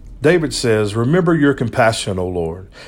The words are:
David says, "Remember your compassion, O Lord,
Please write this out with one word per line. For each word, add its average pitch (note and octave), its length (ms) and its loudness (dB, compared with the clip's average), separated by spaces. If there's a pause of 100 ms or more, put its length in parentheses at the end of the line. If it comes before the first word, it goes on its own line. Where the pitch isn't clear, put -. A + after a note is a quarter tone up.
(200)
David D#3 320 2
says, G#2+ 440 0
"Remember E3 400 2
your C#3+ 180 4
compassion, A2+ 640 0
O F2+ 80 -4
Lord, F2+ 420 -6 (200)